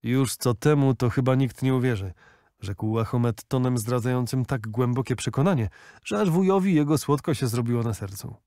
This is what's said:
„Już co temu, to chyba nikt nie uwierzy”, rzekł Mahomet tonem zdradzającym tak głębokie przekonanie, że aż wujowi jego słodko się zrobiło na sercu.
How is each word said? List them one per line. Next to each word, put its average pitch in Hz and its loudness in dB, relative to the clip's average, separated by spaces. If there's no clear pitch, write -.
„Już 123 0
co 123 0
temu, 143 4
to 120 2
chyba 131 2
nikt 131 0
nie 131 2
uwierzy”, 117 -2
rzekł 107 -4
Mahomet 117 0
tonem 127 0
zdradzającym 123 -2
tak 110 -4
głębokie 123 0
przekonanie, 131 0
że 208 -4
aż 202 2
wujowi 190 2
jego 147 2
słodko 143 0
się 131 -2
zrobiło 120 0
na 113 -2
sercu. 98 -12